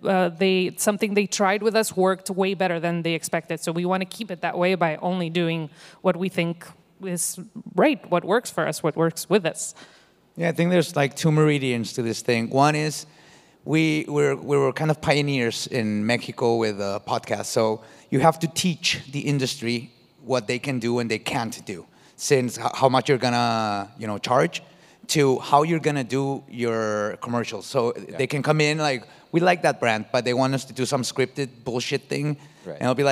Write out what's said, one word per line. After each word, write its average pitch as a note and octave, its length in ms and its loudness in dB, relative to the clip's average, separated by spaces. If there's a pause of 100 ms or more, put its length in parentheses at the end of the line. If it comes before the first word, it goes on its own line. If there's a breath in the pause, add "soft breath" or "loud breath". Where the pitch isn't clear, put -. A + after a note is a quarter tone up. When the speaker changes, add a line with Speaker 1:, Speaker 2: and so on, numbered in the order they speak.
Speaker 1:
uh, F#3 260 2
they, F#3 480 2
something G#3 360 0
they G3+ 120 2
tried G3+ 380 0
with G#3+ 120 0
us A3 200 0
worked F#3+ 340 0
way F#3+ 240 0
better F3 260 0
than E3+ 240 -2
they E3 100 0
expected. D#3+ 480 -4
So F3 100 -4
we F3 140 -2
wanna F#3 200 0
keep G3 260 -12
it E3+ 100 -10
that E3+ 160 -2
way F3+ 180 4
by E3 220 0
only F3+ 320 -2
doing E3 400 -2 (320 loud breath)
what F3+ 160 2
we F#3 120 -2
think E3+ 380 -4 (380)
is F3 340 -6 (360)
right, C#4+ 240 4 (120)
what F3 140 2
works G#3+ 260 0
for D#3 160 -2
us, D3+ 160 -6
what D#3+ 140 0
works D#3+ 320 0
with F#3 160 2
us. - 280 -6 (600 loud breath)
Speaker 2:
Yeah, E3+ 140 -2
I - 20 -2
think E3+ 200 2
there's, F3 240 2
like, C#3+ 200 0
two D#3+ 160 2
meridians C3+ 600 2
to - 80 -4
this A2+ 200 -2
thing. A2+ 280 0
One D3 260 4
is D3+ 300 -4 (600 loud breath)
we, D#3 420 2
we're, D3 280 2
we B2+ 220 0
were C3+ 160 2
kind D#3 180 0
of D3 80 0
pioneers C#3 680 0
in G#2+ 380 0
Mexico A#2 520 0
with G#2+ 240 -2
a G2+ 260 -4
podcast. A2+ 380 -4
So A2 360 0 (280 loud breath)
you C#3 100 2
have D#3 200 4
to E3 80 -2
teach - 520 -2 (120)
the C#3+ 100 -6
industry B2 720 -2 (340)
what B2 220 -2
they B2 120 -2
can C3 200 -4
do A#2+ 200 0
and A#2 100 -2
they A2 100 0
can't - 460 -4
do, F2+ 200 -10 (300 soft breath)
since B2+ 420 0
h-, A#2 160 -6
how C3 160 4
much B2+ 200 2
you're C3+ 100 4
gonna, A2+ 680 0 (100)
you A2 80 -8
know, G#2 100 -6
charge C#3 460 0 (440 loud breath)
to C3+ 320 4
how C#3+ 240 4
you're E3 160 2
gonna C#3+ 240 0
do C3+ 460 -4
your A2+ 720 -2
commercials. A#2 440 -4
So A#2+ 300 0
Speaker 3:
Yeah. F2+ 220 -12
Speaker 2:
they B2 100 0
can C#3+ 140 -2
come D#3 180 2
in D3+ 200 2
like, C#3+ 240 -2 (280 loud breath)
"We E3 80 4
like F3+ 220 4
that D3+ 180 2
brand, A2 320 0
but B2 140 2
they B2 80 2
want C3 220 2
us C3 100 -4
to - 80 -18
do B2+ 120 -2
some C3 180 0
scripted C3 460 -2 (140)
bullshit B2+ 460 -4
thing." C#3+ 280 -2 (280 loud breath)
Speaker 3:
Right. D#2+ 140 -10
Speaker 2:
And A#2+ 80 0
I'll B2+ 80 2
be C#3 160 0